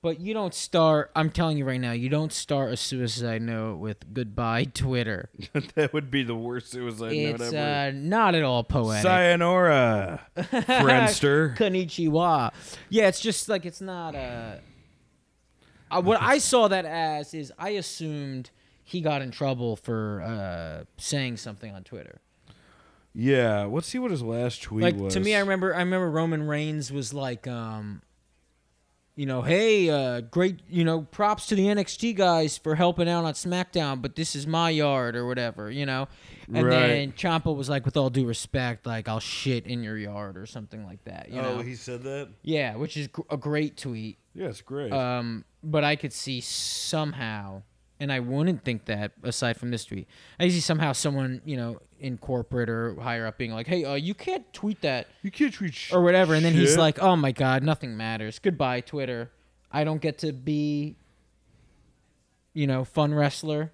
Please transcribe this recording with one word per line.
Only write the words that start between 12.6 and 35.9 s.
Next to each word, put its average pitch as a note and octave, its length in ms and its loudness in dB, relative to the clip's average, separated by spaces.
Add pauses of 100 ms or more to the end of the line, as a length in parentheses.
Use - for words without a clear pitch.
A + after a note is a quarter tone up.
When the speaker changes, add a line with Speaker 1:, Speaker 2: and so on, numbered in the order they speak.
Speaker 1:
Yeah, G#3+ 180 6
it's F3+ 120 2
just, - 300 -2
like, F#3 160 -2
it's E3+ 160 -12
not, F3 320 -8
uh, A#2+ 440 -8 (1300)
uh, F3+ 100 2
what G#3 200 4
I C4+ 160 4
saw A#3+ 300 6
that F#3+ 180 2
as D#3 480 -4
is D3 240 -10
I F#3 140 -6
assumed D3 800 -6 (320)
he F3+ 180 -6
got D3+ 220 0
in B2+ 80 -8
trouble A#2+ 440 -2
for, G#2+ 460 -4
uh, E2+ 640 -8 (140)
saying C3 400 -4
something G#2 360 -14
on F#2+ 100 -16
Twitter. - 360 -16 (960)
Speaker 2:
Yeah, A#2 500 4
let's A2+ 240 -4
see - 100 -6
what B3 140 -2
his C#3+ 100 -2
last A#2 400 -4
tweet A2 220 -2
Speaker 1:
Like, - 140 4
Speaker 2:
was. G2 160 -2
Speaker 1:
to F#3+ 60 0
me, G#3 160 2
I G3+ 40 4
remember, F#3+ 340 0
I F3 60 -2
remember F3+ 320 0
Roman D#3+ 360 0
Reigns D3+ 440 -4
was C3+ 220 -6
like, C3+ 340 -6
um, A2 540 -8 (1120)
you C#3+ 100 -6
know, C3 180 -2
"Hey, F#3+ 460 4
uh, C3 300 0
great, F3 400 0 (100)
you E3+ 140 2
know, E3 200 2
props G#3 440 0
to G#3+ 80 2
the G3 140 4
N G#3 80 4
X - 180 -2
T A#3 160 -2
guys F3 460 4
for D#3 180 -2
helping F3 320 2
out E3+ 160 0
on D#3 100 -2
SmackDown, E3+ 680 -2
but C#3 160 -8
this D#3+ 180 -4
is C#3+ 100 -6
my E3 240 2
yard," C#3 460 2
or B2 100 -2
whatever, A#2+ 460 -4
you C#3+ 140 -4
know? C3+ 240 -4 (440)